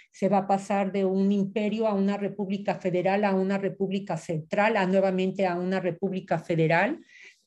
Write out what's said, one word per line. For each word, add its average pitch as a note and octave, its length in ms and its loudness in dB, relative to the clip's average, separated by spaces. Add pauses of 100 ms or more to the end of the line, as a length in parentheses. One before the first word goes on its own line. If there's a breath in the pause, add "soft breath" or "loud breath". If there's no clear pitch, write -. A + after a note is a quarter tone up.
(120 loud breath)
se G3 160 -2
va G3 100 4
a F#3+ 80 -2
pasar G3 460 0
de G3 120 0
un G3 280 2
imperio G#3 560 0
a G#3 40 0
una G3 240 0
república G3 600 -4
federal, F#3 480 0
a G3 100 2
una F#3+ 240 0
república F#3+ 580 -4
central, G3+ 600 0
a F#3+ 100 2
nuevamente F#3+ 580 2
a F3 120 0
una F#3 240 -2
república F3+ 580 -4
federal, E3+ 640 2 (460 loud breath)